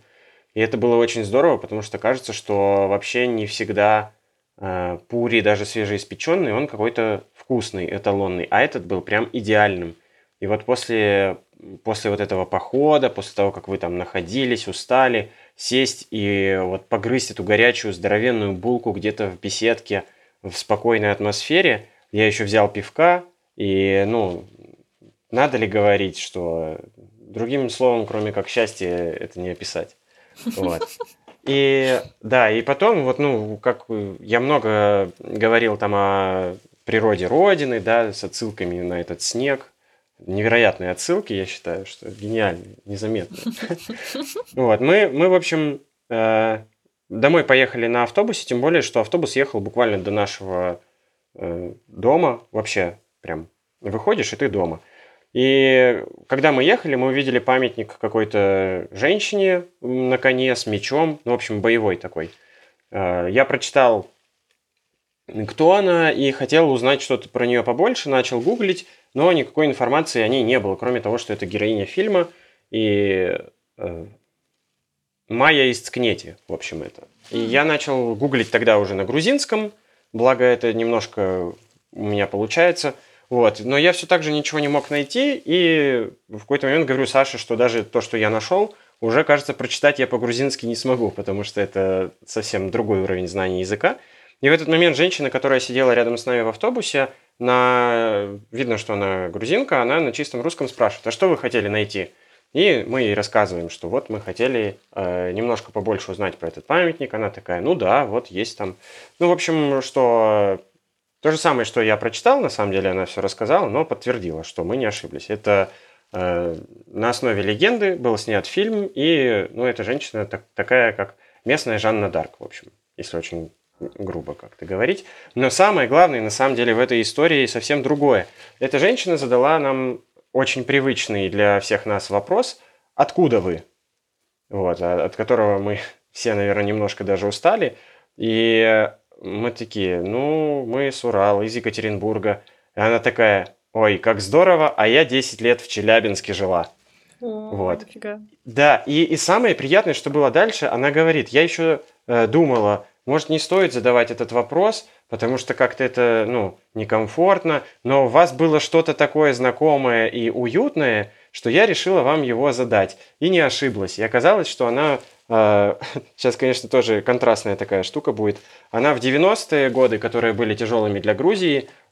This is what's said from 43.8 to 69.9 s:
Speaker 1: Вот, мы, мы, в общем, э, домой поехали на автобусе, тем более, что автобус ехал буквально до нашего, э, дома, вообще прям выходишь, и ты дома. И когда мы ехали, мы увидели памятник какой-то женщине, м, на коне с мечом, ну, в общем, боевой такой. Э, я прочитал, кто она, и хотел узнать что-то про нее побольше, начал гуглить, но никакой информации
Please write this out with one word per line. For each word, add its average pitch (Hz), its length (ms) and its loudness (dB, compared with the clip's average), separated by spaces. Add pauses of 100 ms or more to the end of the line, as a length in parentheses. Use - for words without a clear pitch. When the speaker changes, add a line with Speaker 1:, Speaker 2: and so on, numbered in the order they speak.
Speaker 1:
Вот, 113 280 2
мы, 180 280 4
мы, 151 200 2
в 185 60 6
общем, 156 460 -2 (300)
э, 110 480 2 (500)
домой 143 360 2
поехали 123 420 2
на 120 160 0
автобусе, 208 420 -2
тем 123 160 -2
более, 156 220 2
что - 180 -2
автобус 151 360 -2
ехал 131 240 -2
буквально 104 380 0
до 92 120 -4
нашего, 92 720 -4 (540)
э, 87 380 -10 (140)
дома, 143 560 0 (100)
вообще 104 460 -4 (240)
прям 82 260 -10 (320)
выходишь, - 520 -4
и 107 40 -10
ты 139 120 -2
дома. 87 320 -4 (540)
И 131 680 4 (220)
когда 135 260 2
мы 131 120 2
ехали, 175 300 2
мы 127 140 0
увидели 131 300 0
памятник 127 600 -2
какой-то 98 920 0
женщине, 185 720 0 (180)
м, 127 260 -2
на 127 100 2
коне 127 380 2
с - 100 -8
мечом, 147 580 -2
ну, 120 80 0
в - 20 2
общем, 110 260 -4
боевой 107 360 2
такой. 85 340 -10 (600)
Э, 90 400 -2
я 127 140 2
прочитал, 127 640 0 (1400)
кто 160 260 4
она, 175 360 4
и 139 220 0
хотел 147 380 2
узнать 131 320 2
что-то - 260 -4
про 120 180 -2
нее 120 160 2
побольше, 147 460 0
начал 127 320 0
гуглить, 190 460 -2 (280)
но 156 180 4
никакой 151 340 0
информации 135 560 0